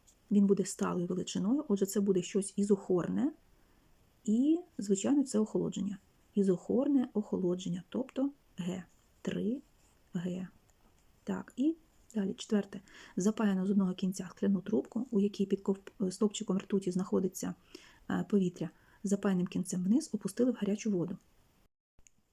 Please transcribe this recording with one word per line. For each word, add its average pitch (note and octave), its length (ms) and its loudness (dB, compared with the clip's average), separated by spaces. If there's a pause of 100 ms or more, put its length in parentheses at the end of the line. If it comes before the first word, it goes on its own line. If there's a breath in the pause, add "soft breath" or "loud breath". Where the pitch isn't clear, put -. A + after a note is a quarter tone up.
(300)
Він G3+ 160 6
буде G3 180 4
сталою F3+ 420 -2
величиною, G3 640 -2
отже, G3+ 180 2
це G#3 140 -2
буде G3 220 2
щось G3 340 -2
ізохорне. G3+ 760 2 (920 soft breath)
І, C4+ 340 2 (200)
звичайно, A3 460 2
це G#3+ 140 -2
охолодження. G3 600 -2 (360)
Ізохорне A3 800 2
охолодження, F3+ 760 -2
тобто C4 420 -2 (260)
Г. F3+ 280 -6 (380)
Три G3+ 400 -4 (520)
Г. F3+ 340 -6 (760)
Так, F#3+ 320 -8
і D#4+ 200 0 (380)
далі G3+ 200 -2
четверте. - 460 -4 (360 loud breath)
Запаяну G3 500 2
з G3+ 40 2
одного F#3+ 240 4
кінця F#3 360 -4
скляну G3 300 0
трубку, G#3 500 -4
у G3 100 2
якій G3+ 260 0
під G3 160 0
ковп-, G3 480 -4
стовпчиком G3 480 0
ртуті G3 320 -2
знаходиться, F#3 640 -2 (560 loud breath)
е, F3+ 180 -2
повітря, F3+ 420 0 (340 soft breath)
запаяним F#3+ 420 0
кінцем F3+ 380 -4
вниз A#3 280 2
опустили A#3+ 380 0
в A#3 40 0
гарячу G#3 360 -2
воду. F3+ 260 0 (1160)